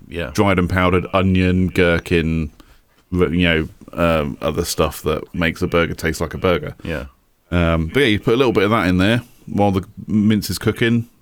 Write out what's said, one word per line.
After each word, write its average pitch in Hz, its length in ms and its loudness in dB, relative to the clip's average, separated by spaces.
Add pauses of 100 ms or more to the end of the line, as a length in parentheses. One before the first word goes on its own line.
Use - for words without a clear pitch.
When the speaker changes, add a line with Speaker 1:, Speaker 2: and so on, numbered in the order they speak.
Speaker 1:
yeah. 78 260 -8
Speaker 2:
dried 101 260 2
and 87 100 0
powdered 90 440 2
onion, 92 540 2
gherkin, 82 840 0 (640)
r-, 90 200 2
you 87 140 2
know, 80 220 0 (240)
um, 80 480 0
other 73 240 -2
stuff - 380 -2
that - 300 -4
makes 82 280 -2
a 90 60 -2
burger 85 260 0
taste 82 260 -4
like 80 140 -6
a 76 40 -10
burger. 82 460 -2
Speaker 1:
Yeah. 76 220 -8 (460)
Speaker 2:
Um, 82 360 0
but 127 140 0
yeah, - 60 2
you 104 120 2
put 117 140 0
a 120 40 2
little 127 160 2
bit 101 100 2
of 101 80 2
that 107 160 2
in 90 100 2
there 101 240 2 (260)
while 101 240 0
the 92 160 -2 (180)
mince 104 440 2
is 95 100 -6
cooking. 117 500 0 (120)